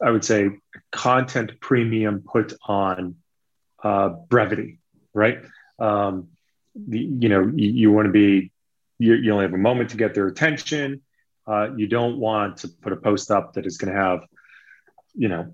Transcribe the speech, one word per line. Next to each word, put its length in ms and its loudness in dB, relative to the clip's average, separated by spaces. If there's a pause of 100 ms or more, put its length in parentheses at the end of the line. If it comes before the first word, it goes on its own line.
I 80 0
would 160 0
say, 240 2 (420)
content 680 -2
premium 680 0
put 280 -2 (140)
on, 500 -2 (640)
uh, 260 0
brevity, 720 -2 (340)
right? 280 0 (360)
Um, 520 -2 (460)
the, 220 -8
you 320 -2
know, 260 4
you, 140 2
you 220 6
wanna 180 4
be, 420 4 (460)
you, 160 4
you 180 2
only 120 2
have 100 -2
a 40 -4
moment 340 0
to 60 -12
get 180 -2
their 100 0
attention. 760 -4 (440)
Uh, 300 -2
you 100 -2
don't 320 -2
want 400 -2
to 100 -14
put 260 -8
a 40 -6
post 320 0
up 240 -2
that 140 -8
is 100 -10
gonna 160 -6
have, 280 0 (920)
you 120 -2
know, 260 -6